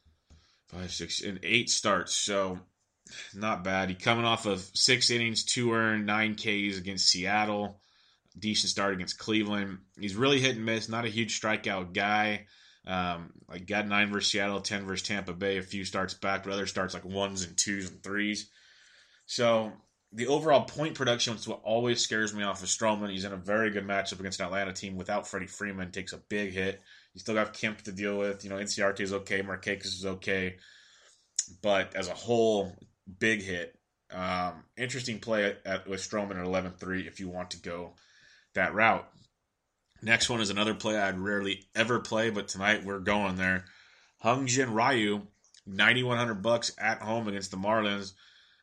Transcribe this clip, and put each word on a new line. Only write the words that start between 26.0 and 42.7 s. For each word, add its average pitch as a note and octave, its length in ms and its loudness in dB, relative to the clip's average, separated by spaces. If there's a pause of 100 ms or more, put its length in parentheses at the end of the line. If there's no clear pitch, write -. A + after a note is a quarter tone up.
a - 40 -12
big G#2 340 -2
hit. F#2+ 280 -2 (320)
You F#2 80 -18
still A2 140 -2
got G#2+ 180 2
Kemp G#2+ 300 -4
to G#2 100 -10
deal G2+ 240 -2
with. G2+ 260 -2
You G2+ 80 -12
know, G2 60 -4
Inciarte G2+ 440 0
is G2 120 -2
okay. G2 300 -2
Markakis G2 440 -4
is F#2 200 -6
okay. F#2+ 500 -2 (1040)
But G2 340 4
as F#2 140 -4
a F2+ 60 -6
whole, A2 580 4 (460)
big A2 240 4
hit. F2 360 -6 (320)
Um, F2+ 540 -2 (140)
interesting B2 400 -4
play G#2 380 2 (100)
at, F#2+ 200 -4
with F#2+ 140 -4
Stroman G2+ 380 -4
at F2+ 80 -4
eleven F#2 260 0
three F#2 340 -4
if E2 140 -14
you F#2 80 -8
want F2+ 220 -8
to - 80 -10
go F2 340 -8 (640)
that F2 200 2
route. G#2+ 320 6 (920)
Next A2+ 300 4
one A#2 100 0
is G2+ 80 2
another G#2 260 2
play G#2+ 220 0
I'd F#2+ 220 0
rarely G2 560 -2
ever A2+ 240 2
play, A2+ 320 0
but G2+ 180 -4
tonight G2 360 2